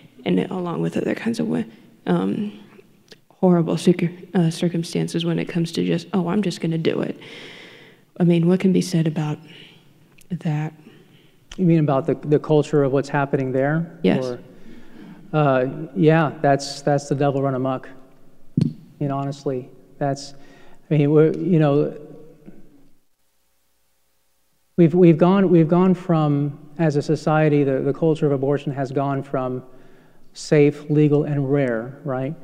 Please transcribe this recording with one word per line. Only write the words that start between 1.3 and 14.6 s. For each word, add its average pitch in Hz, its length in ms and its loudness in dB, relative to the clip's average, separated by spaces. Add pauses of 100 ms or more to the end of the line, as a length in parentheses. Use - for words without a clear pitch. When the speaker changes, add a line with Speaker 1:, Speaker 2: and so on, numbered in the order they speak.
Speaker 1:
of - 80 -2
wa-, - 160 -4 (420)
um, 196 460 -2 (880)
horrible 175 340 4
circu-, - 600 0
uh, 165 160 2
circumstances 165 760 -4
when 170 140 -2
it - 80 -4
comes 165 260 -4
to 180 120 -2
just, 170 280 -2
"Oh, 180 160 -2
I'm 202 140 -2
just 180 180 -4
gonna 160 180 -4
do - 220 -2
it." - 180 -6 (1040)
I 175 40 2
mean, 170 240 4
what 185 120 2
can 190 120 2
be 180 80 2
said 165 260 0
about 151 320 -4 (920)
that? 156 420 -6 (840)
Speaker 2:
You 190 100 0
mean 165 140 4
about 139 260 2
the, 131 80 0
the 147 240 0
culture 147 460 2
of 131 80 0
what's 135 160 0
happening 139 440 -2
there? 147 500 -2
Speaker 1:
Yes. 131 220 2
Speaker 2:
Or, 123 160 -8 (920)